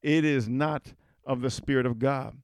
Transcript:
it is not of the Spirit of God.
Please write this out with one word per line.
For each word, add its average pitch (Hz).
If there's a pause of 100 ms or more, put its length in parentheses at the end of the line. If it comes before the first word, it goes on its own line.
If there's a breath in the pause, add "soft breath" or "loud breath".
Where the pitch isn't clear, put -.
it 151
is 135
not 147 (340)
of 131
the 127
Spirit 131
of 120
God. 131